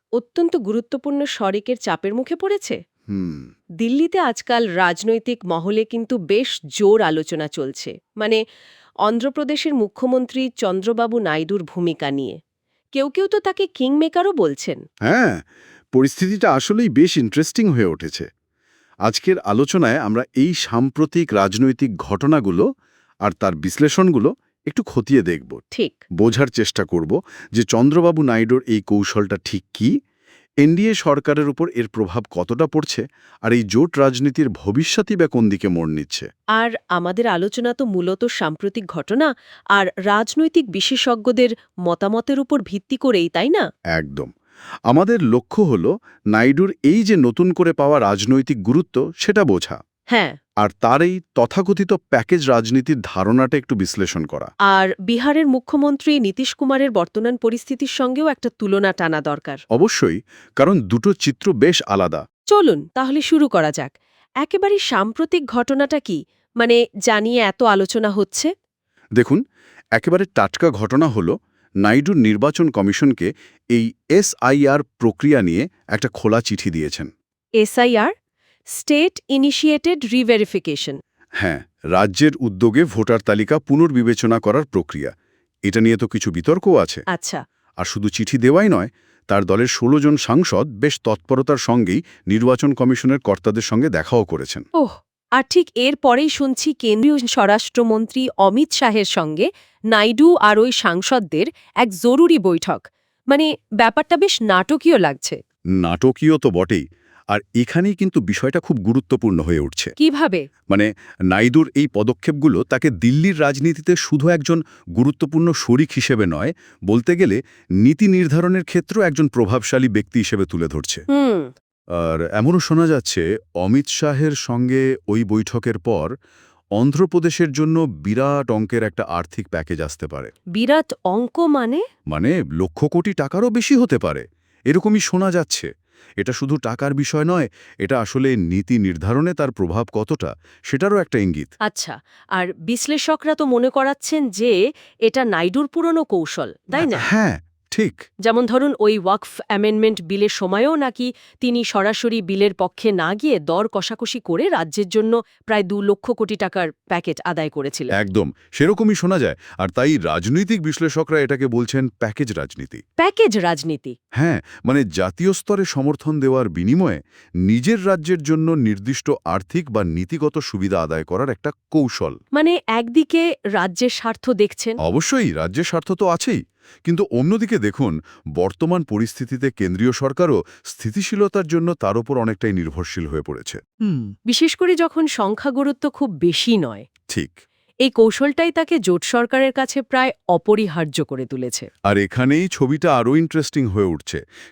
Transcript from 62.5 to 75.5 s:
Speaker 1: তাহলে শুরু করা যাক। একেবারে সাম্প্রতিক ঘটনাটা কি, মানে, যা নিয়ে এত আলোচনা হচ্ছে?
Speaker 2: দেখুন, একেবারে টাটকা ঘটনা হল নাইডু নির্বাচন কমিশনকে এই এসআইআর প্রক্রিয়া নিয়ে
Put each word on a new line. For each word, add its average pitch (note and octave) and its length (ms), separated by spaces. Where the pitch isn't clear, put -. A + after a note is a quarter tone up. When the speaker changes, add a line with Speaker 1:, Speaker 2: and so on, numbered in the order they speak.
Speaker 1:
তাহলে C4 280
শুরু D4+ 260
করা D#3+ 240
যাক। C#3 200
একেবারে G4 460
সাম্প্রতিক D#4 640
ঘটনাটা C4+ 540
কি, F3 200
মানে, A#3 220
যা G#3+ 220
নিয়ে A#3 220
এত G3+ 220
আলোচনা G#3 460
হচ্ছে? G3+ 380
Speaker 2:
দেখুন, B2+ 280
একেবারে E3+ 420
টাটকা A2 380
ঘটনা A#2 360
হল G#2 220
নাইডু A2+ 440
নির্বাচন A#2+ 500
কমিশনকে G2+ 580
এই A#2 160
এসআইআর C#3+ 720
প্রক্রিয়া C3 440
নিয়ে F2+ 220